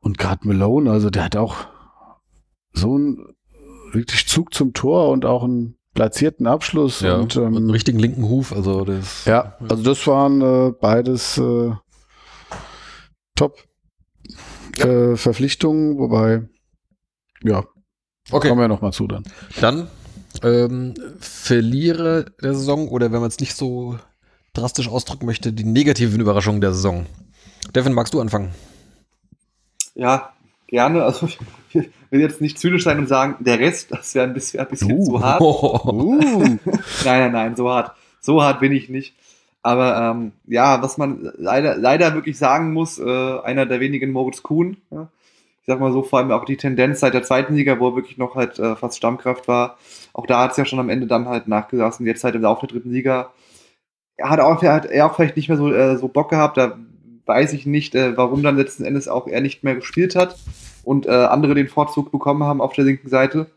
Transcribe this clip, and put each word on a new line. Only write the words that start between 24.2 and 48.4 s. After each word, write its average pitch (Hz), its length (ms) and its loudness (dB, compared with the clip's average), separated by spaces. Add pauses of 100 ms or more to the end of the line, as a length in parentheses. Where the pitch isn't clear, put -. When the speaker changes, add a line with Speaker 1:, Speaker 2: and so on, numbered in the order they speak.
Speaker 2:
drastisch 120 360 -4
ausdrücken 127 380 -6
möchte, 113 280 -4
die 110 100 -6
negativen 120 560 2
Überraschungen 104 400 2
der 98 140 2
Saison. 90 320 -2 (680)
Devin, 131 200 2
magst 117 180 -2
du 147 80 0
anfangen? 101 300 -4 (1400)
Speaker 3:
Ja, 127 380 -2 (360)
gerne. 139 360 2
Also 135 220 0 (460)
ich 156 180 0 (200)
will 139 100 4
jetzt 151 200 0
nicht 151 180 -4
zynisch 175 260 0
sein 147 140 2
und 139 100 -2
sagen, 135 320 2
der 120 180 2
Rest, 160 320 0
das - 240 -8
wäre 127 120 2
ein 127 80 -6
bisschen, - 260 -8
ein 135 80 -6
bisschen 107 240 -2
Speaker 1:
Uh. 185 120 2
Speaker 3:
zu 120 180 0
hart. 143 180 2
Speaker 2:
<laughs> - 0 -
Speaker 1:
Uh. 151 760 2
Speaker 3:
<laughs> 190 840 0
Nein, 127 160 4
nein, 120 120 2
nein, 117 240 -4
so 123 140 0
hart. 123 220 -2 (280)
So 151 220 4
hart 139 180 2
bin 135 120 2
ich 127 160 -2
nicht. 131 260 -10 (480)
Aber, 123 380 2
ähm, 117 320 -4 (140)
ja, 123 360 4
was 135 160 -6
man 139 380 -4
leider, 127 400 0
leider 151 380 2
wirklich 151 240 -6
sagen 156 340 2
muss, 160 260 -4
äh, 131 420 -4
einer 131 260 -2
der 123 140 -2
wenigen 135 320 -2
Moritz 131 300 -4
Kuhn, 175 340 -2 (140)
ja. 156 180 -14 (520)
Ich - 100 -20
sag 131 100 -2
mal 131 120 0
so, 135 100 0
vor 135 180 0
allem 131 100 0
auch 117 160 -2
die 135 100 -8
Tendenz 135 440 0
seit 131 120 2
der 123 120 0
zweiten 135 300 0
Liga, 139 240 2
wo 123 120 2
er 123 60 -4
wirklich 127 200 -8
noch 127 200 -6
halt, 123 220 -4